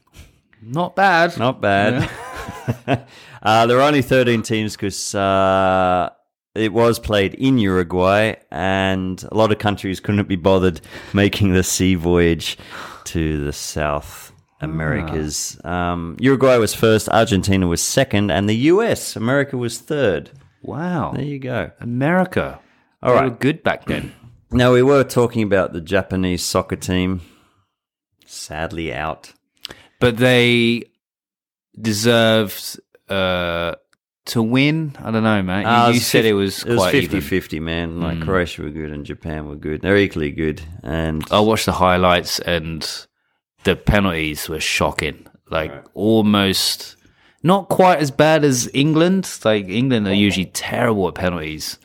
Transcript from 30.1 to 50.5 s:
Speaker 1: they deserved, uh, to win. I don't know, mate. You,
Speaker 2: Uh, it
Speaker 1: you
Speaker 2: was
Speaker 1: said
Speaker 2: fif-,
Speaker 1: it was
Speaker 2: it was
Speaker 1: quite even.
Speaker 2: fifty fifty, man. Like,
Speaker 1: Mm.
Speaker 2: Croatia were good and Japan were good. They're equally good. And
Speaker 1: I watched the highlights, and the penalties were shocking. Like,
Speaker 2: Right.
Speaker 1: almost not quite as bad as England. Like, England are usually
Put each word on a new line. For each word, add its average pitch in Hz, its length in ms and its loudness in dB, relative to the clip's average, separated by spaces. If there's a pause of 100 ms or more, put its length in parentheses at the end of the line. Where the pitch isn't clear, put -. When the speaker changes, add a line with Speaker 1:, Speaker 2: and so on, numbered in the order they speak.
Speaker 1:
they 120 640 4 (1000)
deserved, 110 1000 0 (280)
uh, 87 640 -2 (520)
to 117 160 -2
win. 143 600 0
I 110 80 -8
don't 110 120 0
know, 107 200 2
mate. 92 200 -4
You, 107 60 -2
Speaker 2:
Uh, 120 160 4
it 120 40 6
Speaker 1:
you 120 60 4
Speaker 2:
was 120 120 0
Speaker 1:
said 123 180 2
Speaker 2:
fif-, 113 60 4
Speaker 1:
it 104 40 4
was 98 300 -2
Speaker 2:
it - 60 -8
was 117 80 2
Speaker 1:
quite 90 180 2
even. 123 140 0
Speaker 2:
fifty - 100 -2
fifty, 80 400 -4
man. 82 400 -6
Like, 82 180 -4
Speaker 1:
Mm. 80 60 -8
Speaker 2:
Croatia 87 380 -2
were 76 80 -8
good 76 220 -8
and 73 140 -10
Japan 76 420 -10
were 73 80 -12
good. 78 240 -6
They're 92 160 2
equally 85 340 0
good. 78 300 -4 (220)
And 78 480 -4
Speaker 1:
I 104 100 4
watched 107 260 2
the 95 60 0
highlights, 90 680 2
and 80 460 -4 (800)
the 92 120 2
penalties 82 720 0
were 78 120 -6
shocking. - 640 -4 (240)
Like, 78 220 -4
Speaker 2:
Right. 69 120 -18 (100)
Speaker 1:
almost 104 1000 0 (460)
not 185 260 2
quite 180 320 4
as 147 100 -2
bad 151 340 4
as 120 300 2
England. 160 560 2 (140)
Like, 107 240 2
England 117 400 0
are 95 40 2
usually 98 400 2